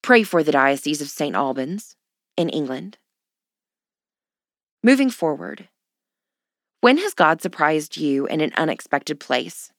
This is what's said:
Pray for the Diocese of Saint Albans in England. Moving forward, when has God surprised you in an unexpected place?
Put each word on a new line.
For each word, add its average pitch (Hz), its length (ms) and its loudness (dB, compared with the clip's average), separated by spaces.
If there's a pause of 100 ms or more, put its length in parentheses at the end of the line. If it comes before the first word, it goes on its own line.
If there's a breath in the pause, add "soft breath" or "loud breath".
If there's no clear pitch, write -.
Pray 240 220 6
for 175 220 0
the 151 80 0
Diocese 139 500 2
of 139 60 -10
Saint 147 260 -6
Albans 135 640 -4 (400)
in 170 120 -2
England. 147 500 -8 (1900)
Moving 262 260 6
forward, - 580 -6 (1120)
when 254 180 6
has 403 160 -4
God 160 280 2
surprised 156 540 -2
you 139 300 -2
in - 140 -2
an 151 160 -2
unexpected - 600 -4
place? - 600 -6